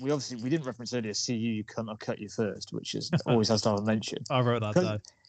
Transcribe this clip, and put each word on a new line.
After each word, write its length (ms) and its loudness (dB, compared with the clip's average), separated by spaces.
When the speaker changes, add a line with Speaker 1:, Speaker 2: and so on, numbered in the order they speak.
Speaker 1:
we 100 -2
obviously, 320 -2
we 60 -2
didn't 160 0
reference 300 -6
earlier, 180 -2
"See 220 -2
you, 180 0
you 120 -2
cunt, 260 -6
I'll 80 -10
cut 200 -6
you 120 -8
first," 420 -4
which 220 -6
is, 240 -4
Speaker 2:
<laughs> 80 -2
Speaker 1:
always 220 6
has 140 4
to 100 4
have 80 4
a 40 -2
mention. 460 0
Speaker 2:
I 100 4
wrote 220 4
that 100 -2
Speaker 1:
'Cause, 120 4
Speaker 2:
down. 180 -2